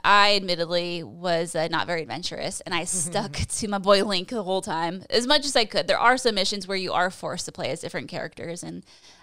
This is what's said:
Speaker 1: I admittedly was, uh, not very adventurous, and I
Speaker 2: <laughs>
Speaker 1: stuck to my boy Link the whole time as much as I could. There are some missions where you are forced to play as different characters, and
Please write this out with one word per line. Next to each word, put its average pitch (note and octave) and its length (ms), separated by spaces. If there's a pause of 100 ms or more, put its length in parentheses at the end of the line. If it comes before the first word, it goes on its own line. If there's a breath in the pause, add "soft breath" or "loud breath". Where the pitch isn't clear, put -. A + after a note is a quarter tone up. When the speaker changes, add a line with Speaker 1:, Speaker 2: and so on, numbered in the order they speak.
Speaker 1:
I G3+ 340
admittedly F3 640
was, E3+ 520
uh, E3 140
not D#3+ 180
very E3+ 160
adventurous, D3 600
and F3+ 120
I E3 100
Speaker 2:
<laughs> - 0
Speaker 1:
stuck F#3 480
to - 360
my G3 100
boy G3 260
Link F#3+ 260
the A#3 120
whole F#3 200
time E3+ 480
as A#3+ 160
much C#4+ 180
as C#4+ 120
I A#3 100
could. F3 200
There F#3+ 120
are B3+ 180
some A#3 180
missions G3 320
where F#3+ 100
you F#3 160
are F3+ 180
forced F3 360
to - 60
play C3 180
as E3 100
different E3 280
characters, E3 540
and E3+ 200 (400 loud breath)